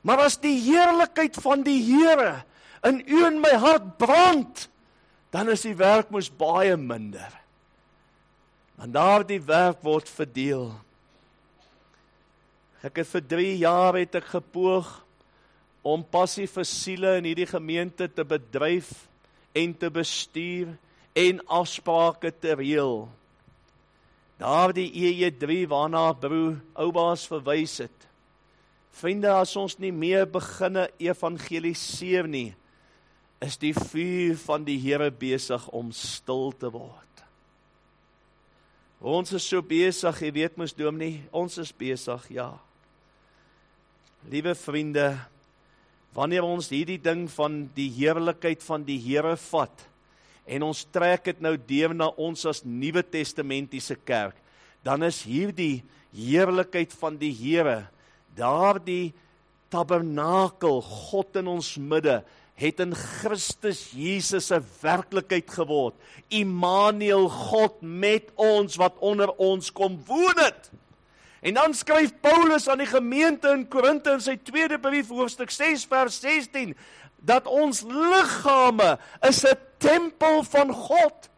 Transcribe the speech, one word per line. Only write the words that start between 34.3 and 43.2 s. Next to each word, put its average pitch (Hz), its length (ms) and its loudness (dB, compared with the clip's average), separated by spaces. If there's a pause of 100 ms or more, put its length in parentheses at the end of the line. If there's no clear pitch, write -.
van 151 260 -6
die 143 140 -4
Here 139 340 0
besig 127 580 -6
om 117 220 -10
stil 131 600 -8
te 127 180 -10
word. - 540 -18 (1800)
Ons 175 320 -4
is 180 140 -6
so 185 140 -2
besig, 170 600 -2
jy 151 100 -6
weet 160 260 -4
mos, 165 160 -10
dominee, 156 580 -8
ons 175 260 -6
is 160 140 -12
besig, 123 580 -10
ja. 123 240 -12 (1800)